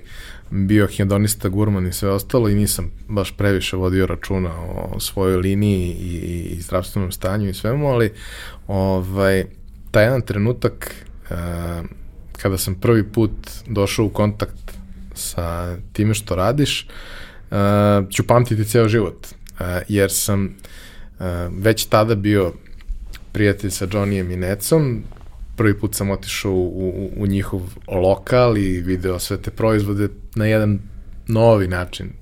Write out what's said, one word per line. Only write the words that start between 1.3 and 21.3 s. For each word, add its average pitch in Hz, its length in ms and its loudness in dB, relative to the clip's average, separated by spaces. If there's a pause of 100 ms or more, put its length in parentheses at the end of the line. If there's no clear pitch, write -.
gurman 98 380 2
i 90 60 -4
sve 101 160 -2
ostalo 104 400 2
i 101 60 4
nisam 98 360 0 (160)
baš 101 300 -2
previše 98 400 2
vodio 92 280 2
računa 92 440 -2 (100)
o 90 400 -6
svojoj 92 380 2
liniji 98 540 2
i, 87 240 -6
i, 87 420 -6
i 87 40 -8
zdravstvenom 92 500 -2
stanju 98 380 -2
i 92 40 -4
svemu, 139 340 -2
ali, 117 240 4 (560)
ovaj, 95 760 2 (460)
taj 107 120 6
jedan 123 180 4
trenutak, 107 720 -2 (340)
e, 85 60 -6 (1040)
kada 98 160 0
sam 92 180 -2
prvi 110 280 4
put 110 280 2 (360)
došao 104 380 0
u 98 40 0
kontakt - 640 -2 (400)
sa 87 640 -6 (160)
time 104 200 2
što 92 220 -2
radiš, 123 460 2
e, - 40 -14 (1200)
ću - 180 0
pamtiti 117 380 4
ceo 113 220 6
život, 104 400 0 (320)
e, 90 280 -2
jer 98 240 4
sam, 98 340 0
e, - 40 -4 (1040)